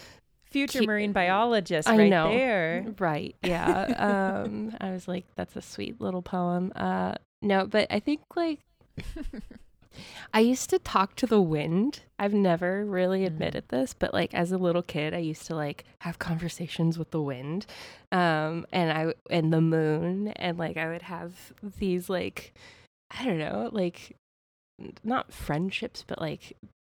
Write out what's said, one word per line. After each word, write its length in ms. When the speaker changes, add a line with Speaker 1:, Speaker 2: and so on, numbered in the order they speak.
Speaker 1:
Future 320
Speaker 2:
Ke-, 40
Speaker 1:
marine 260
biologist 760
Speaker 2:
I 80
Speaker 1:
right 140
Speaker 2:
know. 200
Speaker 1:
there. 560
Speaker 2:
Right, 440
yeah. 1000
Speaker 1:
<laughs> 20
Speaker 2:
Um, 360
I 100
was 180
like, 160
"That's 200
a 60
sweet 380
little 220
poem." 520
Uh, 400
no, 240
but 240
I 100
think, 200
like, 240
Speaker 1:
<laughs> 800
Speaker 2:
I 60
used 300
to 100
talk 360
to 100
the 140
wind. 600
I've 160
never 500
really 380
Speaker 1:
Mm. 60
Speaker 2:
admitted 400
this, 260
but, 180
like, 220
as 180
a 60
little 240
kid, 320
I 40
used 280
to, 80
like, 300
have 180
conversations 800
with 140
the 100
wind, 440
um, 600
and 200
I, 220
and 220
the 80
moon, 760
and, 220
like, 180
I 120
would 140
have 500
these, 320
like, 420
I 80
don't 140
know, 340
like, 440
n-, 120
not 280
friendships, 720
but, 140
like, 360